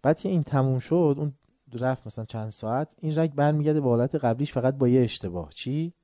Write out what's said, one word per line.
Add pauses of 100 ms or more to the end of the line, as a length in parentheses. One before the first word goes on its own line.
بعد
که
این
تموم
شد،
اون (400)
رفت
مثلاً
چند
ساعت،
این
رگ
برمیگرده
به
حالت
قبلیش
فقط
با
یه
اشتباه.
چی؟ (100)